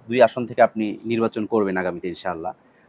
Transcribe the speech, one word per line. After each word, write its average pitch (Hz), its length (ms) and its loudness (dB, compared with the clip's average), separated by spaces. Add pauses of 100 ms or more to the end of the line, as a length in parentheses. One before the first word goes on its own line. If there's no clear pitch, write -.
দুই 120 140 4
আসন 117 240 2
থেকে 120 160 2
আপনি 110 420 0
নির্বাচন 113 420 -2
করবেন 98 300 0
আগামীতে 90 320 -4
ইনশাআল্লাহ। 85 440 -8 (360)